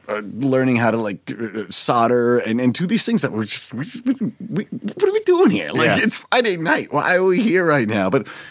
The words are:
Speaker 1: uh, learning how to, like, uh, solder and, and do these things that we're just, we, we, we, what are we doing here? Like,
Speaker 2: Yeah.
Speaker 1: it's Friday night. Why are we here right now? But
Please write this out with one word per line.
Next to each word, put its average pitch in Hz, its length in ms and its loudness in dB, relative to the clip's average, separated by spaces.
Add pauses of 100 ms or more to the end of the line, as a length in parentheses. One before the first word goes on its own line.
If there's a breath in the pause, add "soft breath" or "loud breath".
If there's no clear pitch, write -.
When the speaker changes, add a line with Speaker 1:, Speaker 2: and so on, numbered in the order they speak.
Speaker 1:
uh, 107 140 -6 (140)
learning 131 400 2
how 117 140 2
to, 113 60 2
like, 107 340 -6
uh, 110 380 -6
solder 120 720 2
and, 113 200 0
and 123 140 2
do 170 140 -4
these 214 180 0
things 233 160 0
that - 120 -2
we're 107 120 -4
just, - 300 -4
we, 123 100 -8 (220)
we, - 260 -2 (160)
we, 185 160 -4
what - 420 -10
are 392 60 2
we 440 140 0
doing 349 240 4
here? 80 220 -2
Like, 147 160 2
Speaker 2:
Yeah. 98 160 2
Speaker 1:
it's - 120 0
Friday 226 400 0
night. 165 340 -2
Why 160 260 0
are 180 80 0
we 185 180 2
here 185 240 2
right 143 200 2
now? 104 220 0
But 131 180 0 (240 loud breath)